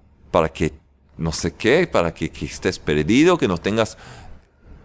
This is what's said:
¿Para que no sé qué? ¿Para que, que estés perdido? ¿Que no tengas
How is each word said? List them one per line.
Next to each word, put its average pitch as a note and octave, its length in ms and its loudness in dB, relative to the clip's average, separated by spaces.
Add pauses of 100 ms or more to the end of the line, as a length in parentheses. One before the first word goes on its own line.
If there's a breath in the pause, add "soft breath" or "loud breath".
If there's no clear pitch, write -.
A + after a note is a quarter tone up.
(300)
¿Para E2 180 2
que D#2+ 260 -4 (420)
no D#2+ 160 -4
sé - 220 -4
qué? D#3 320 2
¿Para E2+ 260 0
que, D#2 180 -6
que - 160 -10
estés - 320 -4
perdido? A2 600 2
¿Que B2 100 0
no F2+ 100 -2
tengas G#2+ 380 -2 (880 loud breath)